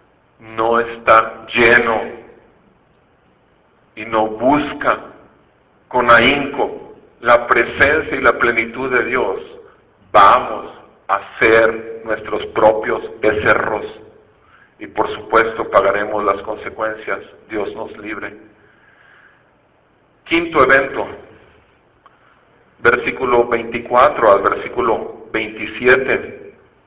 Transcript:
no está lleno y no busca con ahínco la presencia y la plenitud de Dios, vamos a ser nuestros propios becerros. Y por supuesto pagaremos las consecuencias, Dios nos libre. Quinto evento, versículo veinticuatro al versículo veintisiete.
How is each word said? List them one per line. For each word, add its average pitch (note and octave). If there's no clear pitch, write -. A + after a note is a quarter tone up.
no A2+
está A#2
lleno A#2
y G#2+
no A2+
busca B2
con A#2+
ahínco B2
la A#2+
presencia C#3
y C3+
la A#2+
plenitud A#2
de A#2+
Dios, A2+
vamos A2
a -
ser A2+
nuestros G#2+
propios A2
becerros. G#2+
Y G#2+
por G#2
supuesto A2+
pagaremos G#2
las G2
consecuencias, G#2+
Dios G#2
nos G#2+
libre. G#2
Quinto E3
evento, C3
versículo A#2+
veinticuatro A#2
al G2
versículo G#2
veintisiete. A#2